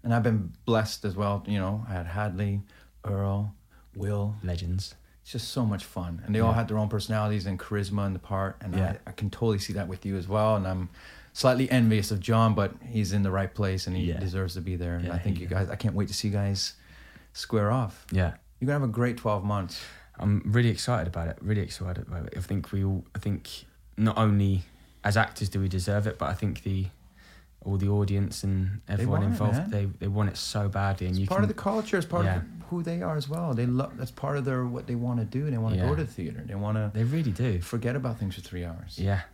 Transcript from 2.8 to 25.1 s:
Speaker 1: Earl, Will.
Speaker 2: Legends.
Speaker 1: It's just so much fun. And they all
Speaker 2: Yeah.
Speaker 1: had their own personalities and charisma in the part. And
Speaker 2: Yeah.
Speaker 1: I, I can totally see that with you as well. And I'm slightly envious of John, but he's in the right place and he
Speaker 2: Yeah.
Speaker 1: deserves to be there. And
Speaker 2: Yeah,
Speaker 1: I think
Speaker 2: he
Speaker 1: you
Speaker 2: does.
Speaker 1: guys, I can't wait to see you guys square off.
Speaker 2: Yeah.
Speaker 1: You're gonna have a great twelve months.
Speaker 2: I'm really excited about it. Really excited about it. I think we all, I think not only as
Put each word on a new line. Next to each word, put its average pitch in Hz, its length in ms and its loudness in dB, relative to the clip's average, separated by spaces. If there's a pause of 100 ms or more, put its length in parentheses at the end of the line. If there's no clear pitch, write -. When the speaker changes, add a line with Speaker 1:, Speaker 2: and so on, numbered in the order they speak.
Speaker 1:
Earl, 101 480 0 (420)
Will. 101 480 -2
Speaker 2:
Legends. 87 520 -2 (260)
Speaker 1:
It's - 100 -18
just - 180 -6
so 123 160 0
much 101 200 0
fun. 87 400 -6
And 104 100 0
they 113 60 4
all 113 100 6
Speaker 2:
Yeah. 110 60 4
Speaker 1:
had 117 100 0
their 107 100 0
own 107 120 2
personalities 107 560 0
and 95 140 -2
charisma 101 480 -2
in 95 60 0
the 90 60 -4
part. 98 420 -4
And 92 140 -6
Speaker 2:
Yeah. 95 200 2 (100)
Speaker 1:
I, 101 60 -10
I - 20 -12
can 101 160 -2
totally 107 300 2
see 98 140 -6
that 95 140 -2
with 92 180 -8
you 98 120 -2
as 90 100 -4
well. 107 300 4
And 95 100 0
I'm 92 220 -2 (420)
slightly 127 400 4
envious 110 400 6
of 101 80 0
John, 113 360 4
but 101 180 2 (120)
he's 104 280 0
in 101 100 4
the 95 80 2
right 95 220 0
place 95 340 0
and 92 80 -2
he 90 100 0
Speaker 2:
Yeah. 85 140 0
Speaker 1:
deserves 92 360 -2
to 92 60 -6
be 90 140 -2
there. 87 200 -2
And 87 100 -2
Speaker 2:
Yeah, 85 80 -2
Speaker 1:
I 87 60 0
think 92 180 0
Speaker 2:
he 90 60 -6
Speaker 1:
you 87 60 -6
Speaker 2:
does. 92 180 2
Speaker 1:
guys, - 20 -8
I - 80 -4
can't - 180 0
wait 101 140 0
to - 40 -6
see - 140 -2
you 101 60 0
guys 101 400 0 (580)
square 107 400 0
off. 120 400 -2
Speaker 2:
Yeah. 90 220 2 (260)
Speaker 1:
You're 127 80 0
gonna 143 140 2
have 127 80 2
a - 20 -2
great 120 260 0
twelve 104 260 0
months. 101 380 -2 (380)
Speaker 2:
I'm 104 260 2
really 117 240 4
excited 95 380 0
about 85 220 -4
it. - 120 -8
Really 104 200 0
excited 92 460 -6
about 87 200 -6
it. - 100 -12
I 95 40 -4
think 98 300 -4
we 98 120 0
all, 95 220 0 (100)
I - 40 -6
think - 460 -6 (320)
not 107 200 4
only 101 460 4 (400)
as 101 140 4